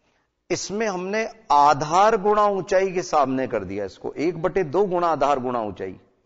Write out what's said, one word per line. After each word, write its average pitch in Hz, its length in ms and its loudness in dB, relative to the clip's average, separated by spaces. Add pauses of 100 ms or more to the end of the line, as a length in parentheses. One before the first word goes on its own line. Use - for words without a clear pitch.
(500)
इसमें 202 380 -4
हमने 196 640 -6
आधार 151 680 4
गुणा 208 280 2
ऊंचाई 190 460 0
के 180 100 -2
सामने 131 460 0
कर 107 160 -4
दिया 98 220 -8
इसको, - 280 -12
एक 160 280 -4
बटे 185 220 -2
दो 165 220 0
गुणा 175 220 -2
आधार 143 320 0
गुणा 123 220 -4
ऊंचाई। 95 320 -8 (320)